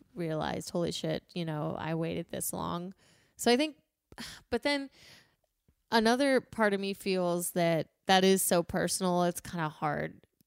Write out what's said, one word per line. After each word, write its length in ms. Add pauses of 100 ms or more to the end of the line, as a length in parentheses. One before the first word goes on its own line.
(140)
realized, 560
"Holy 220
shit, 320 (100)
you 120
know, 340
I 160
waited 340
this 240
long." 400 (440)
So 140
I 60
think, 180 (420)
<sighs> 340
but 100
then 300 (1080)
another 440
part 320
of 60
me 140
feels 580
that 360 (200)
that 160
is 180
so 220
personal, 600
it's 180
kinda 280
hard 520 (260)